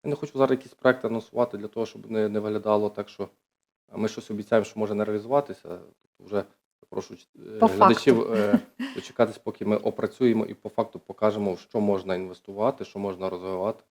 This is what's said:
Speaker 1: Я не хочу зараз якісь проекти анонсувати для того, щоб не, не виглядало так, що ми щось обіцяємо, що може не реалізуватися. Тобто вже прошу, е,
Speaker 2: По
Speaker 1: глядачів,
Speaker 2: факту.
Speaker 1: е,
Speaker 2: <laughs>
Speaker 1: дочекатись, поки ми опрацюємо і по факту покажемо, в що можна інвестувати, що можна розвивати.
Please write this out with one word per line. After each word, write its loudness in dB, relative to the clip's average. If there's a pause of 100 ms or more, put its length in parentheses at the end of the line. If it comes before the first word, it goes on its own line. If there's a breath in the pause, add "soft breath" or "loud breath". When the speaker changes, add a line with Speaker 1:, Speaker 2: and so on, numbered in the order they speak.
Speaker 1:
Я -4
не 0
хочу -10
зараз 4
якісь -2
проекти 2
анонсувати -2
для -10
того, -4
щоб -16
не, 0
не -2
виглядало 0
так, -10
що -10 (680)
ми -2
щось -8
обіцяємо, 0
що -12
може -2
не 0
реалізуватися. -2
Тобто -18
вже -2 (460)
прошу, -10
е, -18
Speaker 2:
По 6
Speaker 1:
глядачів, 6
Speaker 2:
факту. 0
Speaker 1:
е, 2 (180)
Speaker 2:
<laughs> -8
Speaker 1:
дочекатись, -2
поки -10
ми 2
опрацюємо 0
і -10
по -12
факту -4
покажемо, -2
в -8
що -4
можна 0
інвестувати, -4
що -12
можна -4
розвивати. -6 (100)